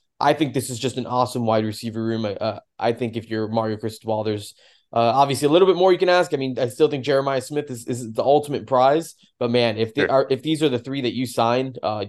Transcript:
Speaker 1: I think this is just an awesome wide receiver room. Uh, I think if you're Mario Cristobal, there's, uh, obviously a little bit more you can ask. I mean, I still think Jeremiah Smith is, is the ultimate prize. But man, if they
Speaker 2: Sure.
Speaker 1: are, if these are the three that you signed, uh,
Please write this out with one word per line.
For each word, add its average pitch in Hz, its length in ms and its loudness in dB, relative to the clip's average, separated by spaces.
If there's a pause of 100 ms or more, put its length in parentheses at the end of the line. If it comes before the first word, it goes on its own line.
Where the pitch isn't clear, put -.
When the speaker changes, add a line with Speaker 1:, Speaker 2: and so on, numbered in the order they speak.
(200)
Speaker 1:
I 147 140 4
think 151 180 -2
this 131 180 -4
is 120 80 -8
just 123 200 -4
an 120 80 -6
awesome 123 400 -2
wide 110 180 2
receiver 110 400 -6
room. 113 220 -2 (120)
Uh, 104 220 -4 (180)
I 113 140 0
think 120 240 -6
if 107 140 -8
you're 110 180 -4
Mario 110 300 -2
Cristobal, 110 440 -4
there's, 104 320 -6 (380)
uh, 117 80 0 (140)
obviously 135 320 2
a 143 40 2
little 175 160 6
bit 185 100 4
more 185 160 4
you 175 60 2
can 180 120 2
ask. 180 240 2
I - 20 0
mean, 131 220 -4
I 127 100 0
still 147 200 2
think 135 160 -6
Jeremiah 139 360 0
Smith 143 300 -6
is, 120 160 -12
is 120 260 -6
the 117 100 0
ultimate 135 440 2
prize. 135 480 2 (240)
But 120 120 -2
man, 117 280 2
if 113 160 -2
they 143 80 0
Speaker 2:
Sure. - 80 0
Speaker 1:
are, 135 180 4
if 135 140 -2
these 151 200 -2
are 156 60 6
the 123 100 0
three 139 240 -8
that 117 120 -2
you 123 100 -2
signed, 123 580 0
uh, 107 260 -4